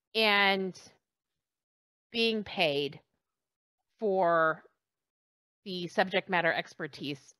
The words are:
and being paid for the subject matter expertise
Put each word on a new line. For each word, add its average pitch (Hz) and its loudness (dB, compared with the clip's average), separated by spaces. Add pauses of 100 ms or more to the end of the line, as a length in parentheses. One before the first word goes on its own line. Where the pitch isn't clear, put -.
(140)
and 202 2 (1300)
being 226 0
paid 143 -2 (1000)
for 170 2 (1000)
the 180 -8
subject 190 -2
matter 170 0
expertise 156 -8